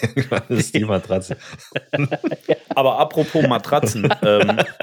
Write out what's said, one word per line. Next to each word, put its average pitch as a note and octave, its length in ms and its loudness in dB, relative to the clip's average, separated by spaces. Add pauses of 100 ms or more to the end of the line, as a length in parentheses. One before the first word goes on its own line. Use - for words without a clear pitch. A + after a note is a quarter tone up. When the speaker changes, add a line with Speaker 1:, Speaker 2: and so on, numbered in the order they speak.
Speaker 1:
<laughs> - 0 -
irgendwann B2+ 480 -2
ist - 240 0
die A2 100 0
Matratze. F#2+ 540 -2 (520)
Speaker 2:
<laughs> C#3+ 280 -2 (560)
Aber C3 240 2
apropos D3+ 500 2
Matratzen, A2+ 560 0 (180)
ähm, G#2 360 4 (240)